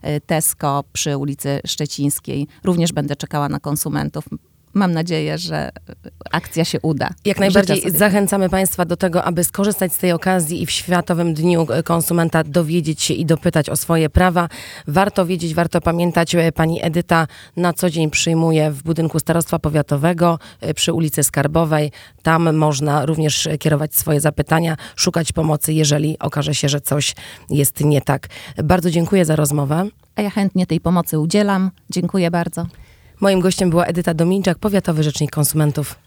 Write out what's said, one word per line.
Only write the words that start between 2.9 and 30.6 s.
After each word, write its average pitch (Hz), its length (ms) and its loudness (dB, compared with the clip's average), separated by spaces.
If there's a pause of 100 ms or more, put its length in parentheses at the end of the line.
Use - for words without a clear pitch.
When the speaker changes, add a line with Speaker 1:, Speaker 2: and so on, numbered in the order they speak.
Speaker 1:
będę 147 220 -2
czekała 147 340 -4
na 147 100 -4
konsumentów. 147 680 -4 (480)
Mam 190 180 2
nadzieję, 160 460 -2
że 156 320 -6 (640)
akcja 165 340 -2
się - 160 -4
uda. 156 240 -2
Speaker 2:
Jak - 320 -4
Speaker 1:
Życzę - 20 -8
Speaker 2:
najbardziej 196 420 4
Speaker 1:
sobie. 151 160 -2
Speaker 2:
zachęcamy 196 520 2
państwa 190 360 0
do 170 120 -4
tego, 175 260 0
aby 175 200 0
skorzystać 202 500 -2
z - 40 -4
tej 180 140 2
okazji 170 500 0
i 170 40 -2
w - 60 -8
Światowym 170 640 0
Dniu 165 340 2 (180)
Konsumenta 170 580 2
dowiedzieć 160 580 0
się - 120 0
i 180 120 -2
dopytać 160 440 2
o 151 60 -4
swoje 160 340 0
prawa. 175 400 2 (380)
Warto 190 380 2
wiedzieć, 165 280 -4
warto 170 280 0
pamiętać. 170 540 0
E, 165 160 4
pani 165 340 0
Edyta 165 420 0 (300)
na 175 160 2
co 180 160 0
dzień 156 200 0
przyjmuje 160 640 2
w 139 120 -10
budynku 160 360 0
Starostwa 165 400 0
Powiatowego, 165 800 2 (220)
e, 160 120 -4
przy - 200 -2
ulicy 156 300 0
Skarbowej. 151 680 0 (320)
Tam 160 320 2
można 151 500 2
również 156 440 0 (100)
kierować 151 360 0
swoje 151 240 2
zapytania, 160 580 0 (180)
szukać 170 360 -2
pomocy, 156 420 0
jeżeli 156 460 2
okaże 151 360 -2
się, 139 140 0
że 143 120 -2
coś - 340 -2 (340)
jest 143 300 0
nie 147 220 4
tak. - 260 -2 (360)
Bardzo 175 280 2
dziękuję 170 340 2
za 151 100 2
rozmowę. 151 520 0 (280)
Speaker 1:
A 214 60 -4
ja 202 80 -2
chętnie 190 360 0